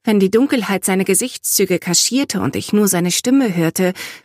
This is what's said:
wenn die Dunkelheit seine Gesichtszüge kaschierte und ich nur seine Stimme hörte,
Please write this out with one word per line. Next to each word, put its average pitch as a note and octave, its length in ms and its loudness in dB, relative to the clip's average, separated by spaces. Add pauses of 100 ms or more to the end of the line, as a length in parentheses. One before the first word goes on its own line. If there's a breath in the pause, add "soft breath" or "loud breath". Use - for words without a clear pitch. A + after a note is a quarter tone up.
wenn G#3 160 2
die F#3+ 100 4
Dunkelheit A3 540 0
seine F#3+ 200 0
Gesichtszüge F#3+ 760 -2
kaschierte A3+ 600 0
und - 140 -2
ich - 180 -8
nur G#3 140 4
seine F3+ 240 0
Stimme B3 460 0
hörte, F3 360 0 (320 loud breath)